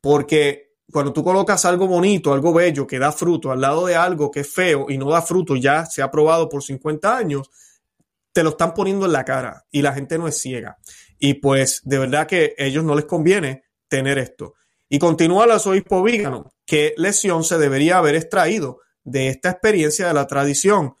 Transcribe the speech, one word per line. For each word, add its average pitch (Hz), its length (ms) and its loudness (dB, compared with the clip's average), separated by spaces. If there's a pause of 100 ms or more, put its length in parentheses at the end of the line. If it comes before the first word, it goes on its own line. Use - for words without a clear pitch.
porque 143 720 0 (180)
cuando 143 220 -2
tú 151 100 -2
colocas 190 400 0
algo 180 220 2
bonito, 185 480 2
algo 147 180 2
bello, 160 340 2
que 131 120 -8
da 143 140 0
fruto, 160 380 -2
al 131 120 -4
lado 151 240 0
de 175 100 0
algo 165 340 0
que 143 100 -8
es 143 120 -10
feo 156 380 0
y 135 80 -4
no 135 100 -4
da 165 140 2
fruto, 170 340 -2
ya 143 300 0
se 160 160 -6
ha 165 80 -2
probado 156 400 2
por 143 120 -8
cincuenta 151 540 -4
años, 147 340 -6 (800)
te 170 120 2
lo 160 80 2
están 160 240 -2
poniendo 196 320 -2
en 170 60 2
la 135 120 0
cara 131 460 -6
y 143 100 -2
la 139 140 0
gente 139 240 -6
no 165 100 -4
es 139 100 -6
ciega. 127 380 -10 (420)
Y 143 160 2
pues 135 500 0
de 135 140 0
verdad 135 280 0
que 156 320 0
a 139 60 -4
ellos 139 200 -2
no 151 100 0
les 147 120 -2
conviene 160 580 0 (240)
tener 139 300 -2
esto. 120 340 -10 (380)
Y 143 80 0
continúa 170 480 4
el 233 60 6
arzobispo 190 500 0
Vígano, 208 500 -2 (140)
¿qué 151 320 0
lección 180 440 0
se 170 140 -2
debería 147 400 2
haber 156 200 2
extraído 165 640 -2 (220)
de 131 260 -2
esta 135 200 -4
experiencia 180 600 0
de 170 60 0
la 139 120 2
tradición 143 720 0